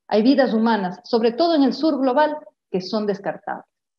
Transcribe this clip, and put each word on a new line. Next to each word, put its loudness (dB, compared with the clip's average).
hay 2
vidas 4
humanas, 0
sobre 0
todo 0
en 4
el 2
sur -2
global, 0
que -4
son -6
descartables. -8